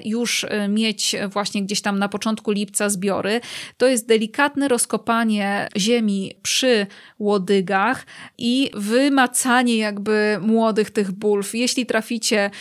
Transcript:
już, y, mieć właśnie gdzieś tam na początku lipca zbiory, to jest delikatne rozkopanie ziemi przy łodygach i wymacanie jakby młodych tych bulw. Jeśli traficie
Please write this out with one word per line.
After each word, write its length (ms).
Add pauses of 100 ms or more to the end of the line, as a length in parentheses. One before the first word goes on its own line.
już, 400
y, 240
mieć 480 (120)
właśnie 340
gdzieś 180
tam 180
na 100
początku 440
lipca 360
zbiory, 520 (360)
to 100
jest 220
delikatne 600
rozkopanie 1080
ziemi 560 (100)
przy 440 (320)
łodygach 880 (320)
i 360
wymacanie 1000
jakby 640
młodych 500
tych 220
bulw. 420
Jeśli 320
traficie 640 (100)